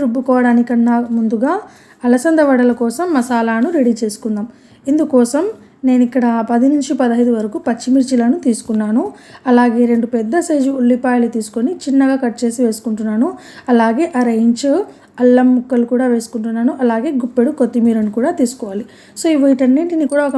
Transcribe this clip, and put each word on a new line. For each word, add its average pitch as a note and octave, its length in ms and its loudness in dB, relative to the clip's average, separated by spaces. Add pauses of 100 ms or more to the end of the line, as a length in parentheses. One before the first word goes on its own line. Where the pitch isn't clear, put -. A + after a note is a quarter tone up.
రుబ్బుకోవడానికన్నా A#3+ 920 0 (200)
ముందుగా A#3 380 -2 (520)
అలసంద C#4+ 320 2 (120)
వడల B3 320 4
కోసం A#3 240 -2 (100)
మసాలాను A#3 600 0
రెడీ A#3 260 2
చేసుకుందాం. G#3+ 440 -6 (440)
ఇందుకోసం C#4+ 540 0 (420)
నేను B3+ 180 4
ఇక్కడ A#3+ 200 0 (240)
పది A#3+ 220 2
నుంచి D4 200 -2 (100)
పదహైదు A#3+ 340 2
వరకు G#3+ 220 -4 (100)
పచ్చిమిర్చిలను B3+ 800 0
తీసుకున్నాను. A3 580 -2 (460)
అలాగే A#3+ 320 4 (100)
రెండు A#3 240 0
పెద్ద A3+ 320 -2
సైజు C#4 320 0
ఉల్లిపాయలు B3 560 2
తీసుకొని A3+ 360 -4 (120)
చిన్నగా C4+ 400 2
కట్ A3+ 180 -4
చేసి A#3 240 -2
వేసుకుంటున్నాను. A3 600 -2 (460)
అలాగే A#3 320 2 (160)
అర A#3+ 80 0 (160)
ఇంచు A#3 260 0 (520)
అల్లం B3 320 6
ముక్కలు A#3+ 360 0
కూడా B3+ 220 0
వేసుకుంటున్నాను. A#3 600 -4 (100)
అలాగే A#3 260 0 (120)
గుప్పెడు A#3+ 300 0 (100)
కొత్తిమీరను A3+ 560 0
కూడా C4+ 140 0 (100)
తీసుకోవాలి. A3 420 -4 (380)
So D#4+ 220 2
వీటన్నింటిని C#4 680 2
కూడా D4 160 0
ఒక C4+ 80 -2